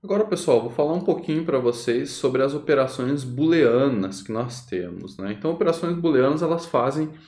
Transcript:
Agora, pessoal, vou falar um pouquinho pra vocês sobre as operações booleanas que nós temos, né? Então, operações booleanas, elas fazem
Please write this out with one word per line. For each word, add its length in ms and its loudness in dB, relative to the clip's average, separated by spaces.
Agora, 220 0
pessoal, 360 2
vou 100 -6
falar 240 0
um 100 -4
pouquinho 400 -2
pra 160 0
vocês 500 0
sobre 320 0
as 120 0
operações 680 0
booleanas 960 2
que 120 -10
nós 340 -6
temos, 500 -8
né? 160 -8
Então, 200 -4
operações 440 0
booleanas, 460 2
elas 240 -2
fazem 420 -2